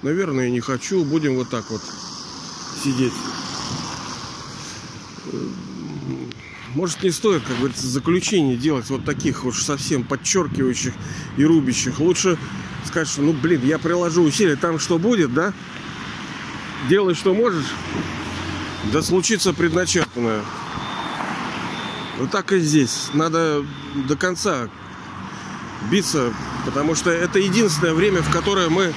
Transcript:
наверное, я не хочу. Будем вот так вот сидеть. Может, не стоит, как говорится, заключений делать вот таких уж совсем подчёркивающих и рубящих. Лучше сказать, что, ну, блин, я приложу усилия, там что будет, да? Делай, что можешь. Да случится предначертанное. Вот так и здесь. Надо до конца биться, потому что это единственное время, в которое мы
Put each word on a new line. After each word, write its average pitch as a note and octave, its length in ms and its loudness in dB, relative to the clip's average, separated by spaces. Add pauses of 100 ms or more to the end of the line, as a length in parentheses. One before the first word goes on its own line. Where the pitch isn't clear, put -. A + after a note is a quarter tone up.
наверное, D#3 420 0
я A#2+ 60 2
не B2 100 2
хочу. C#3 420 0
Будем D3 320 2
вот B2 140 0
так A2+ 220 -2
вот A2 100 -4 (1000)
сидеть. B2+ 300 2 (3500)
Может, E3+ 260 -2
не F#3+ 80 4
стоит, F3 320 2
как A#2 160 -4
говорится, B2+ 300 0
заключений C#3+ 680 2
делать B2+ 360 0
вот B2+ 120 -4
таких C3+ 420 -2
уж - 180 -2
совсем C#3 400 0
подчёркивающих C3 920 0 (440)
и C3+ 60 6
рубящих. C3+ 560 4
Лучше E3+ 380 4 (480)
сказать, D#3+ 240 -2
что, C#3+ 120 -2
ну, D3+ 120 6
блин, D3+ 320 2
я D#3 120 4
приложу E3+ 460 2
усилия, D#3 320 6
там D#3+ 240 0
что E3+ 180 2
будет, F3 360 4
да? E3+ 200 2 (1300)
Делай, F#3 280 4
что F#3+ 180 2
можешь. G3 320 4 (1300)
Да D3+ 80 4
случится F3+ 520 2
предначертанное. D#3 880 2 (1800)
Вот B2 140 -2
так G3 220 0
и F#3+ 60 6
здесь. D3+ 540 4
Надо D#3 520 2 (420)
до D3 80 2
конца E3+ 540 0 (1200)
биться, D3 420 2 (320)
потому D3 300 0
что F3 140 2
это E3+ 300 2
единственное F3+ 540 4
время, F3+ 280 4
в D3+ 100 2
которое E3+ 380 2
мы E3+ 280 4